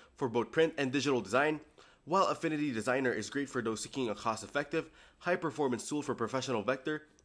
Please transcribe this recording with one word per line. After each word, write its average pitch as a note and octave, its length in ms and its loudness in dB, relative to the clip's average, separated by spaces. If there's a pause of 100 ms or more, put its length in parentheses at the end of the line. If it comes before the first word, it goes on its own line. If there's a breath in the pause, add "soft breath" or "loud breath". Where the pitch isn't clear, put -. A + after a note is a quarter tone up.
(140 loud breath)
for C3 160 -2
both A2+ 200 0
print D#3+ 280 4
and C3+ 120 0
digital C3 300 2
design, C#3 400 2 (460 loud breath)
while F#3 220 4
Affinity D3+ 440 0
Designer B2 400 2
is G#2 160 -4
great C#3 220 -4
for B2+ 100 -2
those A2 220 -2
seeking B2+ 260 -2
a D#3 60 -2
cost-effective, C#3+ 760 -2 (300 loud breath)
high-performance D3 680 0
tool D3 140 -2
for C3+ 140 -2
professional A#2 480 -2
vector C#3 400 -2 (220)